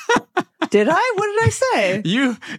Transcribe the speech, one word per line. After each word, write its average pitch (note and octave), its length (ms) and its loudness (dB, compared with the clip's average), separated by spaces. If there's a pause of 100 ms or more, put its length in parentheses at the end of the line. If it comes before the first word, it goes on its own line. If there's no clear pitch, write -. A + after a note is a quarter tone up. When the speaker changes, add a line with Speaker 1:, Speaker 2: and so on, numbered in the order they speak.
(340)
Speaker 1:
<laughs> - 360 -6
Speaker 2:
Did G#3 180 4
I? G#4+ 280 0
What G#4 100 -2
did G#4+ 200 0
I A#4+ 40 4
say? G#3+ 540 0
Speaker 3:
You, A#3 320 0 (220)